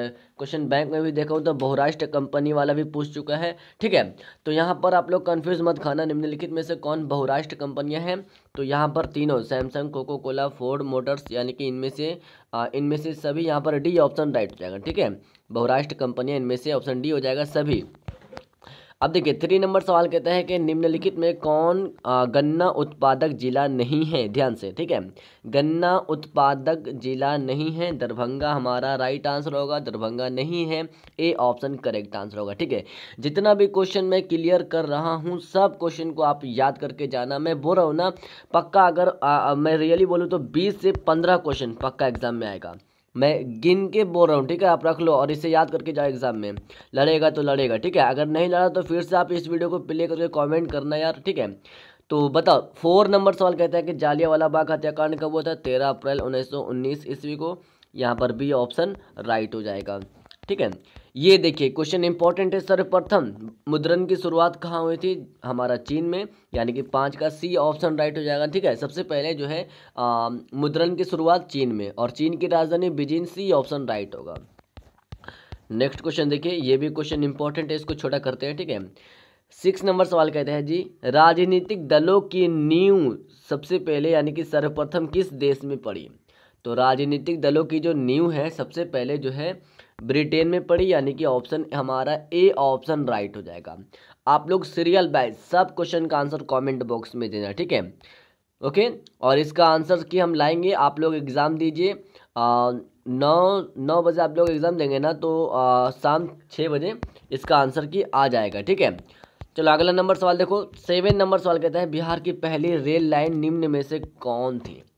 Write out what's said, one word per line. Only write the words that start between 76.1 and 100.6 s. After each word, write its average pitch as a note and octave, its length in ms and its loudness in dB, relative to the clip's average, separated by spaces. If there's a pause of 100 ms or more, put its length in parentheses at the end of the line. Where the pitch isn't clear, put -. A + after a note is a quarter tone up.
देखिए, D3 220 -2
ये C3+ 260 2
भी D3+ 120 -2
क्वेश्चन D3+ 340 -4
इंपॉर्टेंट D3 460 -4
है, D#3 60 -4
इसको D3+ 180 -6
छोटा C#3+ 260 -4
करते D3 260 -6
हैं, D3 120 -6
ठीक E3+ 120 -10
है। G2+ 160 -6 (800)
सिक्स F#3 200 0
नंबर F#3 220 4
सवाल E3 240 2
कहते C#3+ 220 -4
हैं D3 140 -2
जी, E3+ 200 -2 (200)
राजनीतिक E3+ 800 4
दलों E3 340 4
की F3+ 260 0
नींव D#3+ 680 4 (320)
सबसे D#3 300 -2
पहले D3+ 320 0
यानी D3+ 200 2
कि D#3 120 -4
सर्वप्रथम D3+ 640 -2
किस F3+ 260 -2
देश C#3 300 0
में C#3 140 -6
पड़ी? F#2 320 -10 (560)
तो A#2+ 80 -4
राजनीतिक C#3+ 680 0
दलों D3 240 4
की D#3 140 -2
जो E3 140 0
नींव C#3+ 380 2
है D3+ 180 -2
सबसे D#3+ 360 -6
पहले C#3+ 320 -4
जो C3 140 -4
है D#3+ 300 -8 (420)
ब्रिटेन D3+ 440 2
में F3 200 0
पड़ी, F3+ 260 4
यानी C#3 200 2
कि A#2+ 120 -4
ऑप्शन C3 480 0
हमारा C3 400 -2 (200)
ए F#3 240 6
ऑप्शन C#3 480 2
राइट G#2 320 -2
हो G2+ 40 -12
जाएगा। E2+ 340 -14 (520)
आप D3+ 220 2
लोग F#3 140 2
सीरियल E3+ 480 2
वाइज B2 240 0
सब F3+ 400 0
क्वेश्चन E3+ 300 -2
का D#3 120 0
आंसर C#3+ 320 -2
कमेंट C3 340 0
बॉक्स A#2 320 -6
में A#2 140 -4
देना, G#2 220 -6
ठीक E3+ 200 -4
है, A2+ 100 2 (800)
ओके। G3 280 0 (320)
और C3+ 180 4
इसका D#3 280 4
आंसर D#3+ 360 2
की F3+ 160 -2
हम E3+ 140 2
लाएंगे, E3 400 2